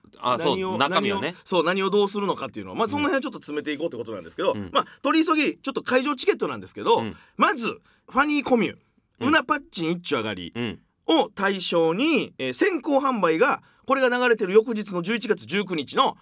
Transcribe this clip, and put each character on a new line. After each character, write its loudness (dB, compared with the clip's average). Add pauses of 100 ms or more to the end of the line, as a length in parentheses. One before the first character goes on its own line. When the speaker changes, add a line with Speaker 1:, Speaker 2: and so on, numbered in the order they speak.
(180)
Speaker 1:
あ、 0
そ -4
う、 2
Speaker 2:
何 -2
を、 -4
Speaker 1:
中 2
身 0
は -2
ね。 -4
Speaker 2:
何 -6
を、 -18
そ 2
う、 2
何 0
を 0
ど 4
う 0
す -6
る -2
の 0
か -6
っ -12
て -12
い -8
う -12
の -10
は、 -8
ま 0
あ、 -8
そ -2
の -2
辺 2
は 2
ち -4
ょ -6
っ -8
と -14
詰 -10
め -4
て -6
い -6
こ -4
う -2
っ -6
て -10
こ -8
と -10
な -8
ん -14
で -16
す -20
け -4
ど、 2
Speaker 1:
う -6
ん。 -10
Speaker 2:
ま 2
あ、 -4 (160)
取 4
り 4
急 2
ぎ、 0
ち -10
ょ -2
っ -6
と -6
会 2
場 -2
チ -2
ケ 4
ッ -4
ト -4
な -6
ん -10
で -14
す -20
け -10
ど、 2
Speaker 1:
う -2
ん。 -8 (200)
Speaker 2:
ま 4
ず、 -6 (280)
フ -2
ァ 4
ニ 0
ー -2
コ 4
ミ 0
ュ、 -20 (440)
Speaker 1:
う -4
ん。 2
Speaker 2:
う 2
な 4
パ -2
ッ -2 (100)
チ -4
ン 2
一 -6
丁 -2
上 0
が -4
り -10
Speaker 1:
う -4
ん。 -6 (260)
Speaker 2:
を 4
対 -2
象 2
に、 0
え -2
ー、 -4
先 0
行 0
販 0
売 2
が、 2 (240)
こ 2
れ -2
が 4
流 2
れ 6
て -2
る 0
翌 6
日 -4
の -2
十 0
一 -4
月 -2
十 -2
九 -4
日 -6
の 2